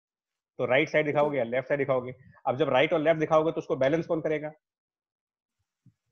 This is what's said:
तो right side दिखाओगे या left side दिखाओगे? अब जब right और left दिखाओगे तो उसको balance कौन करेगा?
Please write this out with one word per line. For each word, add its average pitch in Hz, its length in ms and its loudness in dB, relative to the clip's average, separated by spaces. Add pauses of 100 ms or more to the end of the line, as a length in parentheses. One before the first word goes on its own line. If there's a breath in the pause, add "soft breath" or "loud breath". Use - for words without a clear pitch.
(600)
तो 127 60 -2
right 139 240 2
side 151 160 0
दिखाओगे 147 320 0
या 123 60 0
left 123 240 -4
side 143 120 -2
दिखाओगे? 127 360 -2 (320 soft breath)
अब 123 100 0
जब 143 120 0
right 143 240 2
और 160 60 2
left 156 200 2
दिखाओगे 156 320 2
तो 160 60 -4
उसको - 180 -4
balance 147 300 0
कौन 165 160 -2
करेगा? 151 280 -4 (1600)